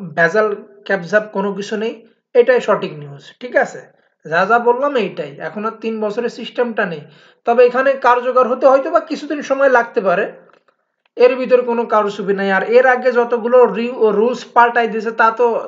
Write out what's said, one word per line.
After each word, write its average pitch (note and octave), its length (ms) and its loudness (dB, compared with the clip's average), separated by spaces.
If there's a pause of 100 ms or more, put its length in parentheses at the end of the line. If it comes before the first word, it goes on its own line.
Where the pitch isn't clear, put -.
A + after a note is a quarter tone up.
(160)
ভেজাল F#3 320 2 (380)
ক্যাপজাপ G3 380 -2 (120)
কোনো G3 120 -4 (100)
কিছু G3+ 240 -8
নেই, A3+ 100 -4 (420)
এটাই A#3+ 320 4
সঠিক F3+ 260 -2 (100)
নিউজ, C#3+ 200 -18 (180)
ঠিক B3 140 -10 (100)
আছে? - 160 -14 (440)
যা D#3+ 160 -2 (100)
যা A#3 60 4 (120)
বললাম C4+ 240 0 (120)
এইটাই। D3+ 280 -8 (140)
এখন G#3 220 -10
আর A3 140 -10
তিন A3+ 120 -6 (100)
বছরের A3+ 340 -6
সিস্টেমটা A#3 540 -4
নেই, D3+ 100 -12 (440)
তবে A#3+ 220 2
এখানে C4 220 0 (160)
কার্যকর B3 460 2
হতে C#4+ 200 2
হয়তো C#4 220 2
বা D#4+ 60 4 (100)
কিছুদিন D4 300 -8 (100)
সময় C4+ 260 2
লাগতে A#3 320 -2
পারে, F#3 160 0 (920)
এর B3 240 6
ভিতরে B3 300 2
কোনো A#3 120 -2 (100)
কারুচুপি G3+ 480 0
নাই। G3 160 0
আর - 80 0 (120)
এর B3+ 180 6
আগে A#3+ 240 0
যতগুলো A#3+ 400 2 (180)
রি-, A#3+ 220 -6 (200)
রুলস A#3 220 0 (140)
পাল্টাই A#3+ 380 4
দিয়েছে A3 280 -6
তা A3+ 80 4 (100)
তো A#3+ 80 2 (220)